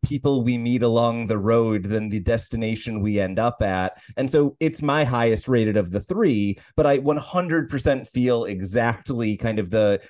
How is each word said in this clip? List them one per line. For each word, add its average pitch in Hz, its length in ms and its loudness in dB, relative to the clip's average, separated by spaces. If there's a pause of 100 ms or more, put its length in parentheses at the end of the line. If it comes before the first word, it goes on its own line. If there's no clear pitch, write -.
people 135 400 0
we 120 160 0
meet 120 240 0
along 117 420 2
the 107 140 0
road 110 460 2
than 107 240 -2
the 104 100 -2
destination 110 840 -2
we 104 180 0
end 95 200 -2
up 117 240 0
at. 92 340 -2 (180)
And 131 140 -2
so 143 300 2
it's 160 240 -2
my 147 200 2
highest 117 440 0
rated 113 280 2
of 98 140 0
the 98 100 -4
three, 123 600 0 (160)
but 156 100 4
I 143 140 4
one 147 180 0
hundred 165 500 -2
percent 135 400 -2
feel 123 380 0
exactly 107 920 -2
kind 113 200 -4
of 92 140 -4
the, 104 280 2 (100)